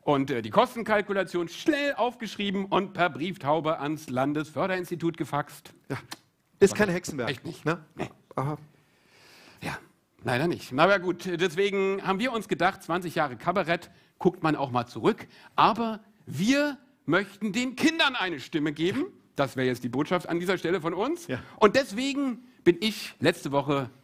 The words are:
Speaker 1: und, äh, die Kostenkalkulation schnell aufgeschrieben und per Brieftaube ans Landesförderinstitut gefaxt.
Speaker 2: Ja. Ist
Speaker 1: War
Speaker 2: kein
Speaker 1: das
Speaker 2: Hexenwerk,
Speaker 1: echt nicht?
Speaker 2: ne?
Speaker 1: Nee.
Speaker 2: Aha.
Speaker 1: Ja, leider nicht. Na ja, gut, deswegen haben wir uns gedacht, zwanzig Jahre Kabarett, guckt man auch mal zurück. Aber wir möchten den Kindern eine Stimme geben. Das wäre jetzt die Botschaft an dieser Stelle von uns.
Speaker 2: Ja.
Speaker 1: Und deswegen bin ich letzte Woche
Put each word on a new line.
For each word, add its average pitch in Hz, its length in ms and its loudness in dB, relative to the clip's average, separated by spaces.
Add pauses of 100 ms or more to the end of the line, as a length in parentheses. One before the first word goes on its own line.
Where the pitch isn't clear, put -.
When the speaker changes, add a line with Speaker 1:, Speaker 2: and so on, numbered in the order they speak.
Speaker 1:
und, 139 300 2
äh, 120 100 -2
die 110 80 -8
Kostenkalkulation 196 960 0
schnell 285 460 -2
aufgeschrieben 202 720 -2
und 196 280 0
per 175 160 2
Brieftaube 156 680 -2
ans 147 300 -6
Landesförderinstitut 151 1040 -2
gefaxt. - 580 -6 (160)
Speaker 2:
Ja. 131 80 -4 (600)
Ist 196 120 8
Speaker 1:
War 202 60 -6
Speaker 2:
kein 208 100 4
Speaker 1:
das 175 80 -2
Speaker 2:
Hexenwerk, 143 340 -4
Speaker 1:
echt - 160 -8
nicht? - 200 -10
Speaker 2:
ne? 156 180 -2 (120)
Speaker 1:
Nee. - 140 -8 (260)
Speaker 2:
Aha. 147 220 -4 (1040)
Speaker 1:
Ja, - 160 -8 (460)
leider 135 240 0
nicht. 135 240 -4
Na 156 180 6
ja, 202 80 6
gut, 175 280 -4
deswegen 190 760 0
haben 185 160 0
wir 247 140 0
uns 220 140 -4
gedacht, 175 340 0
zwanzig 170 340 -4
Jahre 143 200 0
Kabarett, 175 560 -2 (260)
guckt - 240 2
man 156 140 2
auch 131 160 -4
mal 123 160 0
zurück. 156 400 0 (280)
Aber 220 440 4 (260)
wir 269 520 2 (280)
möchten 196 480 0
den 247 220 -2
Kindern 311 400 2
eine 180 240 -2
Stimme 151 320 -2
geben. 190 340 0 (300)
Das 139 200 0
wäre 131 120 2
jetzt 127 160 -2
die 127 60 -4
Botschaft 151 400 0
an 170 100 0
dieser 180 180 0
Stelle 170 240 -2
von 165 120 -2
uns. 262 340 -4
Speaker 2:
Ja. 127 120 -4 (180)
Speaker 1:
Und 214 180 6
deswegen 262 680 0 (200)
bin 170 160 6
ich - 400 -4
letzte 151 320 0
Woche 139 380 0 (140)